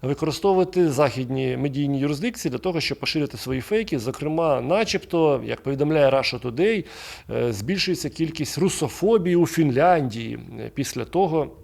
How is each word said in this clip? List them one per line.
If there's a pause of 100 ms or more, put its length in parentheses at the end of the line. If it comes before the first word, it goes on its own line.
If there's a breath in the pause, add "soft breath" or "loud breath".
використовувати
західні
медійні
юрисдикції
для
того,
щоб
поширювати
свої
фейки.
Зокрема,
начебто,
як
повідомляє
Russia
Today, (460 loud breath)
е,
збільшується
кількість
русофобії
у
Фінляндії, (200)
е,
після
того (160)